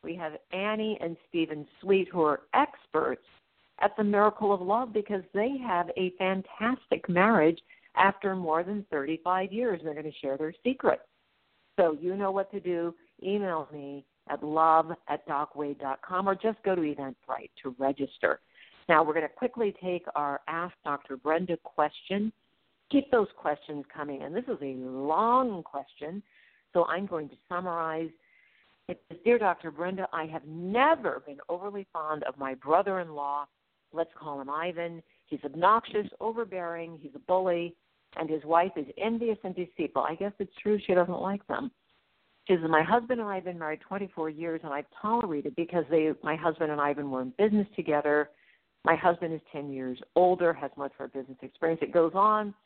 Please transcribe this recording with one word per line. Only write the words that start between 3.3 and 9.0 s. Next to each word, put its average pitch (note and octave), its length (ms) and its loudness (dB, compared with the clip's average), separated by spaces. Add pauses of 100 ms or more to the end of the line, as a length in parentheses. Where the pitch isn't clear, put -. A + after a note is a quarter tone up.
at G#3 160 2
the G#3+ 80 2
miracle G#3 480 4
of F#3 80 2
love G#3+ 320 0
because G#3 320 -2 (100)
they A#3+ 240 0
have F3+ 380 -2
a F#3 220 0
fantastic F#3+ 920 -2
marriage F3 500 6 (400)
after G3 380 4
more E3 260 0
than G3+ 280 -4
thirty-five E3 640 -2